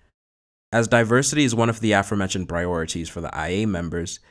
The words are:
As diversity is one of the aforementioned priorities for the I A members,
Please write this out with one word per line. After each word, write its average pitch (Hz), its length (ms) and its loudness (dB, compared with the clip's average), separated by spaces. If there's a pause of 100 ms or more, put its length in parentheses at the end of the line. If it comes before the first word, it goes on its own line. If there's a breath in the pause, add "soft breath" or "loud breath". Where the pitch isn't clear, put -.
(720)
As 117 160 2
diversity 123 560 4
is 117 100 2
one 117 160 2
of 113 120 -4
the 110 100 2
aforementioned 98 580 0
priorities 85 580 -2
for 85 140 -10
the 80 120 -8
I 80 160 -4
A 101 180 0
members, 85 520 -4 (120)